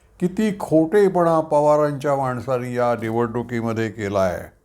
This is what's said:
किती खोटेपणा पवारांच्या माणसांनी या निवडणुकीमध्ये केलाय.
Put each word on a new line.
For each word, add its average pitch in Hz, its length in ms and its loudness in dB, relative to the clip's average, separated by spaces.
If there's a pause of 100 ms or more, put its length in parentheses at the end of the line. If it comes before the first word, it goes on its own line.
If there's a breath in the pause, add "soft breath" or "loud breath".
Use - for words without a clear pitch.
(200 soft breath)
किती 196 380 -2
खोटेपणा 165 840 2
पवारांच्या 147 760 2
माणसांनी 123 600 -4
या 120 180 2
निवडणुकीमध्ये 113 920 -2
केलाय. 95 600 -2 (160)